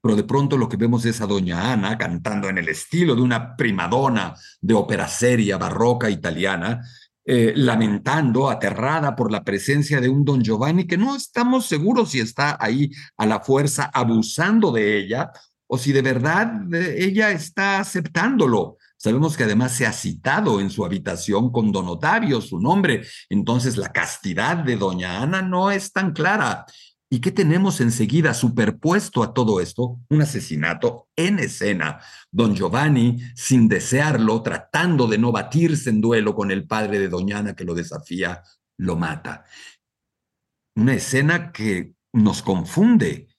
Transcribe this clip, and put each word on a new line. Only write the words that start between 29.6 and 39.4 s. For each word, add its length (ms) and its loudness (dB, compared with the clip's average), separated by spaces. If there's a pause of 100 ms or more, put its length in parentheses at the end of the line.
esto? 380 -6 (100)
Un 140 4
asesinato 920 -4
en 220 2
escena. 600 -4 (320)
Don 240 2
Giovanni, 640 2 (160)
sin 320 4
desearlo, 720 2
tratando 640 0
de 140 0
no 120 2
batirse 600 0
en 100 2
duelo 320 2
con 160 -2
el 160 -2
padre 320 -2
de 120 0
Doña 280 -4
Ana 180 -6
que 100 -12
lo 100 -4
desafía, 640 -6 (380)
lo 160 -2
mata. 500 -8 (1300)